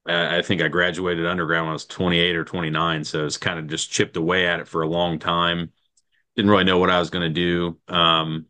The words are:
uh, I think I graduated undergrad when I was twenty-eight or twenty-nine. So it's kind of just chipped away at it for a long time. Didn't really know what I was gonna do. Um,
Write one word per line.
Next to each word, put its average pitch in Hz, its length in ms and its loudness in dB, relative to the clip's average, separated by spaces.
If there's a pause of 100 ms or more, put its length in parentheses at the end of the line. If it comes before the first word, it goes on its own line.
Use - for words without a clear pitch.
uh, 85 220 0
I 87 140 0
think 90 180 0
I 80 60 2
graduated 87 580 0
undergrad 82 380 -2
when 80 80 -4
I - 20 -4
was 76 140 -10
twenty-eight 87 480 2
or 82 80 -2
twenty-nine. 80 600 -2
So 76 200 -4
it's 71 120 -4
kind 90 200 -4
of 78 80 -8
just 78 240 -6
chipped - 280 -2
away 87 280 0
at 85 140 0
it 80 80 -12
for 82 160 -2
a 78 40 -2
long 85 300 0
time. 85 540 -2 (640)
Didn't 104 160 4
really 95 120 6
know 92 140 4
what 92 140 4
I 90 80 4
was 85 100 0
gonna 87 180 -2
do. 87 600 -2
Um, 80 640 0